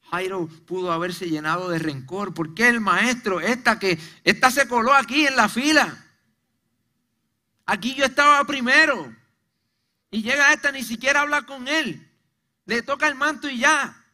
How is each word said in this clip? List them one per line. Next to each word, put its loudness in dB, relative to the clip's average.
Jairo -4
pudo -6
haberse -4
llenado -4
de -2
rencor. -6
¿Por -6
qué 2
el 0
maestro? 0
Esta 0
que, -2
esta 4
se 2
coló 2
aquí 2
en 0
la 4
fila. 0
Aquí -4
yo 0
estaba 4
primero. 2
Y -6
llega 4
esta, 0
ni -8
siquiera 0
habla -2
con -12
él. -4
Le -2
toca -2
el 0
manto -4
y -6
ya. -2